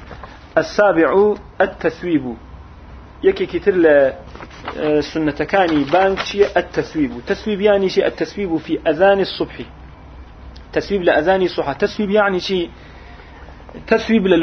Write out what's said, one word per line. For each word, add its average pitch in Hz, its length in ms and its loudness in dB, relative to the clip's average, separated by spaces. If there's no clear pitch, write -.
السابع 165 480 2
التثويب. 160 600 -4
یەکێکی 185 380 -2
تر 196 180 2
لە، 151 120 8
ئە، - 880 -6
سنەتەکانی 156 680 0
بانگ 190 240 2
چییە؟ 202 200 2
التثويب. 151 500 -4
تثويب 196 320 -4
یانی 202 280 2
چی؟ 190 140 0
التثويب 175 480 -4
في 165 80 -4
أذان 196 360 4
الصبح. - 280 -6
تثويب 185 340 -2
لە 170 100 4
ئەزانی 180 380 2
سوحە. 139 180 -4
تثويب 208 260 -2
یانی 196 380 2
چی؟ 180 220 -2
تثويب 220 400 2
لە 175 160 6